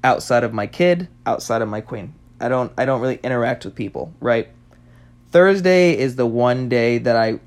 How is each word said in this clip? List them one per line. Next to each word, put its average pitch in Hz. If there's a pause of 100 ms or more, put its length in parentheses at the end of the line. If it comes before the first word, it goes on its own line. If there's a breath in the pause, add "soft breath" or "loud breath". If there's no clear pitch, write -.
Outside 123
of 113
my 104
kid, 175 (180)
outside 113
of 110
my 107
queen. 113 (260)
I 120
don't, 127
I 127
don't 131
really 127
interact 123
with 98
people, 87
right? 117 (840 soft breath)
Thursday 180
is 127
the 123
one 123
day 120
that 117
I 110